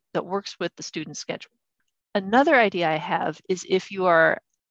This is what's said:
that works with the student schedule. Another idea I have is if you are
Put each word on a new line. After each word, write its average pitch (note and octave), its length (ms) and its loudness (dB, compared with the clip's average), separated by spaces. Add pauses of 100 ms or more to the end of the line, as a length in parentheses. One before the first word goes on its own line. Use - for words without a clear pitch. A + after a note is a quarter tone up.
(140)
that E3 100 -4
works G3 360 -8
with E3+ 160 -4
the D#3 80 -16
student D#3 340 -12
schedule. - 320 -12 (640)
Another A#3 400 2
idea G3 380 2
I D#3 60 -2
have D#3+ 520 -4
is F#3 180 -4
if F#3 220 -2
you F#3+ 160 -4
are E3 340 4 (320)